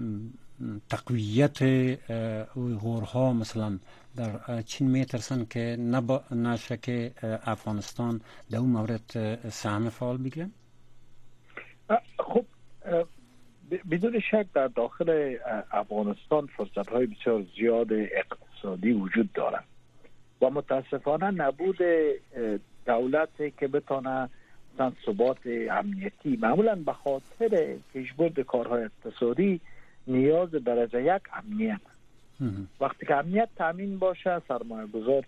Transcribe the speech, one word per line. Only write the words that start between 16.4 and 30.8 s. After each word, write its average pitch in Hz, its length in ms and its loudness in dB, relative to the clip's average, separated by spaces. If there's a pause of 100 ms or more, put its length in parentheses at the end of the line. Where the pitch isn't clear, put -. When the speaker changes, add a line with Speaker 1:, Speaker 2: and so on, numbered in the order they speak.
Speaker 2:
فرصت‌های 110 600 -2
بسیار 107 400 0 (120)
زیاد 113 360 2
اقتصادی 98 1000 -2
وجود 107 420 2
دارد - 300 -2 (800)
و 127 80 8
متاسفانه 143 840 0
نبود، 175 500 0
اه، 139 760 2 (280)
دولتی 135 680 2
که 143 160 -2
بتانه 131 600 -2 (440)
مثلاً 131 180 0 (140)
ثبات 120 420 2 (240)
امنیتی، 196 680 -2
معمولاً 190 340 4
به 147 180 -2
خاطر 147 840 0 (180)
پیشبرد 143 460 0
کارهای 120 440 0
اقتصادی 127 760 0 (460)
نیاز 151 440 4
درجه 120 520 2